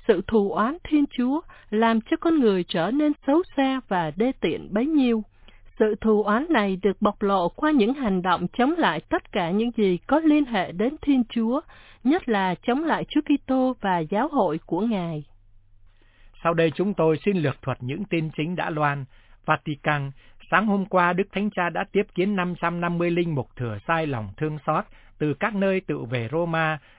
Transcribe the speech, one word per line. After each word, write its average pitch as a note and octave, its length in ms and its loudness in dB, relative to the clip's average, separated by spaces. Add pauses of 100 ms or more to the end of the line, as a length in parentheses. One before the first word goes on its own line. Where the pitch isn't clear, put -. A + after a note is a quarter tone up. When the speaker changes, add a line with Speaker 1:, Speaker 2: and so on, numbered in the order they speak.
Speaker 1:
sự F#3+ 200 4
thù G3+ 240 2
oán C4 320 0
Thiên D4 220 2 (120)
Chúa C4 240 0 (280)
làm A3+ 320 2
cho D#4+ 160 -2
con E4 220 2
người G3 240 4
trở F3 280 -2
nên D4+ 200 2 (160)
xấu D#4 160 4 (140)
xa C4+ 300 2
và E3+ 280 0
đê A#3 160 0 (100)
tiện A#2 320 -4
bấy A3 120 0
nhiêu. B3+ 380 2 (560)
Sự G#3+ 220 2
thù G#3+ 220 4
oán G#3+ 260 0
này G3+ 320 0
được G3 200 -2
bộc G#3 200 0
lộ G3 280 0
qua D4+ 220 -2
những B3 220 4
hành G#3 280 -2
động F3 260 0 (100)
chống C4 200 2
lại F3 320 0
tất - 220 -4
cả F3 200 -2
những A3+ 260 0
gì F#3+ 200 2 (100)
có C#4+ 120 2
liên D4+ 260 4
hệ G#3+ 260 -2
đến G#3+ 300 -2
Thiên C4 280 2
Chúa, A#3 320 -2 (420)
nhất D4 260 0
là F#3+ 260 0
chống C4 280 -2
lại A#3 260 -2
Chúa D4+ 120 0
Kitô C4 600 0
và F#3 180 0
giáo G3 280 -2
hội G3 380 0
của F3 160 -4
Ngài. F3 420 -4 (1200)
Speaker 2:
Sau E3 100 0
đây E3 220 2
chúng F#3+ 180 -2
tôi D#3+ 320 2
xin G3+ 120 2
lược C#3+ 240 -2
thuật B2+ 220 -6
những C#3+ 220 -6
tin D#3+ 320 -2
chính E3 180 -4
đã E3 140 -4
loan. C#3+ 360 -2 (400)
Vatican, D3 640 -2 (400)
sáng F#3+ 160 4
hôm G3 180 2
qua, F3+ 280 2
Đức F#3+ 180 0
Thánh G3+ 180 -2
Cha F3+ 200 -2
đã F3 220 -4
tiếp G#3 240 0
kiến G3 200 0
năm F3+ 260 -2
trăm E3+ 200 -2
năm F3 160 -2
mươi F3 140 0
linh E3+ 240 0
mục B2+ 200 -6
thừa A2+ 220 -6 (100)
sai D#3+ 200 0
lòng A2+ 300 -6
thương D3+ 200 -4 (100)
xót D#3+ 180 0 (320)
từ D3+ 160 0
các G#3 220 -4
nơi F#3+ 320 0
tự C#3+ 220 -6
về A#2 220 -4
Roma D#3+ 480 -2 (200)